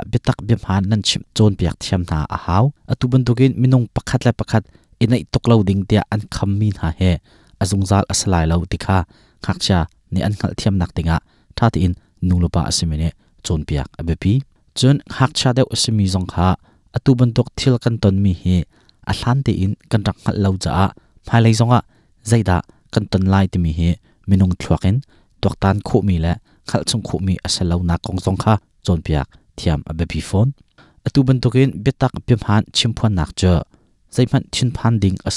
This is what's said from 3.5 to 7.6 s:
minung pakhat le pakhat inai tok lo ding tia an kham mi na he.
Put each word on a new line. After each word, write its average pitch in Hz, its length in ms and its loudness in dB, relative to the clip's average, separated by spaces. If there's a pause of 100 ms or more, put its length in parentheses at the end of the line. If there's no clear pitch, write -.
minung 127 240 4 (100)
pakhat - 300 -2
le 120 140 4
pakhat - 240 -2 (400)
inai 113 180 2 (120)
tok - 160 -2
lo 117 60 6 (140)
ding 98 200 0
tia 107 120 4 (120)
an 107 80 -2 (140)
kham 101 240 -2
mi 107 180 0
na 87 100 -4 (120)
he. 92 120 4 (500)